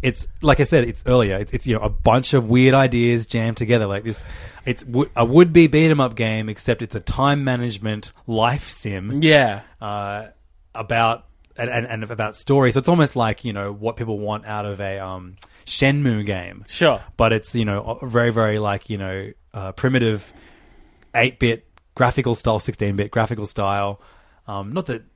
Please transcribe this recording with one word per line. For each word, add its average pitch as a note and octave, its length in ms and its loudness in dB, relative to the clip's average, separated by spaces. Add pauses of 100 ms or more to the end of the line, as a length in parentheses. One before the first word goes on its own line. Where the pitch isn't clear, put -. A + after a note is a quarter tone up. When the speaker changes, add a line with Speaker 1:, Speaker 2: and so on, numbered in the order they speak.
Speaker 1:
it's, - 240 0 (160)
like C#3+ 160 4
I C#3 60 4
said, C3+ 180 4
it's A#2 240 -6
earlier. A#2 300 4
It's, G#2 140 -6
it's, - 140 -6
you A#2+ 100 2
know, A2 60 -2
a G#2+ 80 0
bunch B2 460 2
of A#2+ 120 2
weird B2+ 280 6
ideas A#2+ 500 2
jammed A2+ 320 -2
together A2+ 300 0
like G2 160 -4
this. A2+ 200 -6 (440)
It's B2 160 -4
w-, B2 320 -2
a A#2 100 2
would-be E3 400 8
beat-em-up D3 500 2
game, A2 320 -2
except A2+ 360 -4
it's A2 100 -10
a G#2+ 60 -6
time C#3 440 0
management A2 680 -4 (140)
life A#2 420 0
sim. G#2 540 -6
Speaker 2:
Yeah. C3+ 380 4 (200)
Speaker 1:
Uh, G#2 460 -6 (480)
about, A2+ 500 0 (320)
and, A#2+ 140 -4
and, A#2+ 160 -2
and A2 160 -6
about G#2+ 320 -6
story. C3+ 360 2
So B2 60 0
it's C3 100 0
almost E3+ 280 2
like, A2+ 280 -2
you A#2 80 -6
know, G2+ 220 -8
what A2 240 -6
people A2 220 -6
want G#2+ 260 -6
out G#2+ 220 -6
of G2 120 -8
a, G2 200 -6
um, F#2 380 -12 (280)
Shenmue C3+ 580 0
game. F#2+ 440 -6
Speaker 2:
Sure. C#3 340 0 (160)
Speaker 1:
But A2+ 160 4
it's, A2 220 -2
you A#2 100 0
know, G#2 340 -4
a C3+ 80 -10
very, A#2+ 240 2
very, G#2+ 280 2
like, G2+ 320 -4
you G2+ 80 -6
know, F#2+ 320 -8 (240)
uh, F#2+ 160 -10
primitive A#2 600 0 (840)
eight-bit A#2+ 500 0 (300)
graphical B2 400 2
style, A2 240 0
sixteen-bit G2+ 520 -4
graphical A2 340 -2
style. G2+ 560 -4 (460)
Um, G2 240 -10
not F3 160 -6
that A#2 160 -8 (120)